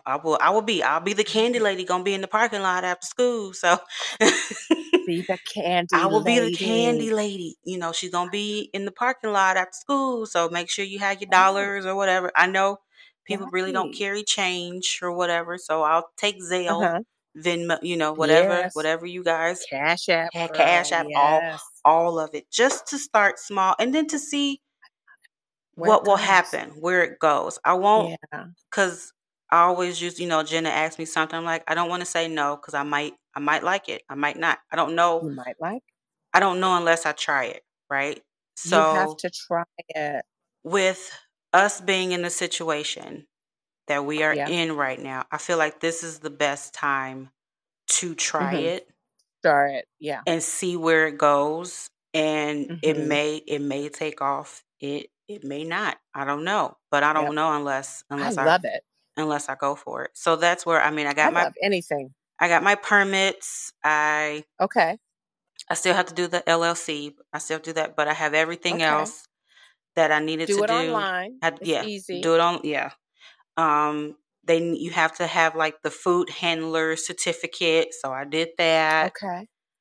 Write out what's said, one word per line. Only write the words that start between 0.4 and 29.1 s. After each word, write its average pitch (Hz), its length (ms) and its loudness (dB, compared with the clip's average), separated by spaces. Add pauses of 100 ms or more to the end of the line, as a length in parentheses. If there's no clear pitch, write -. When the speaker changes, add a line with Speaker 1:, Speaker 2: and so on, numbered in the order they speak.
Speaker 1:
I 170 100 6
will 214 100 4
be, 202 220 0
I'll 151 180 2
be 196 120 -2
the 202 100 0
candy 233 360 2
Speaker 2:
Mm-hmm. 220 80 2
Speaker 1:
lady 185 180 -2
gonna 180 180 -2
be 196 100 -2
in 196 80 -4
the 190 60 -8
parking 220 340 0
lot 185 220 0
after 180 240 -4
school, 233 460 -2
so 175 240 4 (420)
<laughs> 214 80 6 (800)
Speaker 2:
Be 180 220 -2
the 185 100 -2 (160)
candy 175 440 0
Speaker 1:
I - 100 4
will 208 160 4
be 240 160 4
the 233 120 0
candy 226 580 0
Speaker 2:
lady. 220 40 2
Speaker 1:
lady, 196 500 -4
you 185 160 -6
know, 170 140 -4
she's 180 180 -6
gonna 180 200 -2
be 208 420 -4
in 196 120 -6
the 202 60 -6
parking 240 400 -4
lot 190 260 4
after 185 160 -2
school, 262 540 -2
so 170 220 0
make 175 200 -4
sure 202 160 -4
you 196 140 -10
have 196 220 -2
your 196 80 -12
Speaker 2:
Right. - 20 2
Speaker 1:
dollars 196 540 4
or 190 100 -2
whatever. 185 400 2
I 175 120 8
know 196 300 2 (480)
people 202 260 -6
really 185 220 -2
don't 185 200 -2
Speaker 2:
Right. - 20 -14
Speaker 1:
carry 202 280 -4
change 180 800 -2
or 180 100 -4
whatever, 175 440 -2
so 160 260 -2
I'll 165 340 2
take 202 240 -2
Zelle, 175 480 0
Speaker 2:
Uh-huh. 170 120 -2 (360)
Speaker 1:
Venmo, 170 460 0
you 175 140 -4
know, 156 160 0
whatever, 160 520 4
Speaker 2:
Yes. 180 80 -8
Speaker 1:
whatever 160 320 -2
you 180 180 -10
guys 165 460 0
Speaker 2:
Cash 156 400 -2
App, 165 260 0
Speaker 1:
ha-, 165 180 -4
Cash 170 380 4
Speaker 2:
girl, - 20 0
Speaker 1:
App, 165 220 0
all, 151 280 6
Speaker 2:
yes. 160 420 -10
Speaker 1:
all 165 340 6
of 156 160 -4
it, - 160 -12
just 262 380 2
to 285 100 -6
start 196 400 2
small 190 400 0
and 254 160 0
then 311 140 0
to 302 100 -4
see 285 400 -4 (1160)
Speaker 2:
Where 175 140 4
it 214 60 10
Speaker 1:
what - 80 2
will 208 100 6
Speaker 2:
goes. - 20 2
Speaker 1:
happen, 180 520 2 (100)
where 175 240 2
it - 160 -4
goes. - 460 0
I 170 80 4
won't, 190 400 4 (180)
Speaker 2:
Yeah. 175 240 -12 (160)
Speaker 1:
'cause 180 420 -2 (380)